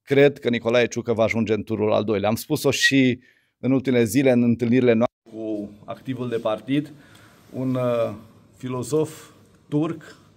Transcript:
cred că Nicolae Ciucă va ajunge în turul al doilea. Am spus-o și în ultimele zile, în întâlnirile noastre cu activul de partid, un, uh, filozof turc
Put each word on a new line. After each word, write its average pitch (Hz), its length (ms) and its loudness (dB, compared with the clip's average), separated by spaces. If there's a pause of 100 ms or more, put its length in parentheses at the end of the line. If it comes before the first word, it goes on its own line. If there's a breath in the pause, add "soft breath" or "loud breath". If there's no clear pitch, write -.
cred 139 380 4
că 123 100 -4
Nicolae 117 380 2
Ciucă 117 260 -4
va 110 100 2
ajunge 110 300 0
în 104 100 -2
turul 107 300 -2
al 107 100 2
doilea. 104 260 0
Am 117 60 0
spus-o 139 360 -2
și 127 480 2 (380 soft breath)
în 123 140 -2
ultimele 123 320 2
zile, 127 280 2
în 120 120 4
întâlnirile 120 500 2
noastre - 380 -2
cu 107 380 -8 (160)
activul 123 440 -10
de 113 80 -4
partid, 117 540 -4 (640 loud breath)
un, 127 220 -4
uh, 120 380 -2 (420)
filozof 127 760 -6 (360)
turc 160 500 -4 (200)